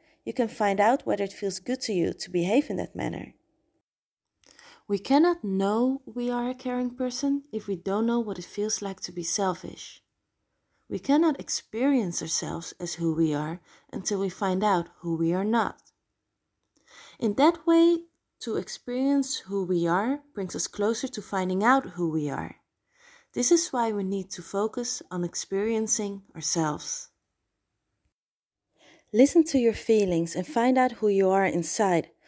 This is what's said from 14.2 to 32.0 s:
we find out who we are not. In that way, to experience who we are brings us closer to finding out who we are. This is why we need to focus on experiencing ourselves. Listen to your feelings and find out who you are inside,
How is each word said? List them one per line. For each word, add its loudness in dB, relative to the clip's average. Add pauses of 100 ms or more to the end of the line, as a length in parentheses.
we 0
find -2
out 2
who -4
we 2
are 0
not. 0 (1400)
In -2
that 2
way, 6 (400)
to -6
experience -2
who -2
we 2
are 0 (140)
brings -6
us -4
closer -2
to -10
finding -2
out 4
who 0
we -2
are. -6 (760)
This 0
is 4
why 0
we -2
need -4
to -10
focus -4
on -4
experiencing -2 (120)
ourselves. -4 (2000)
Listen 6
to 0
your 4
feelings 2
and -2
find 2
out 4
who 0
you 4
are 4
inside, 0 (180)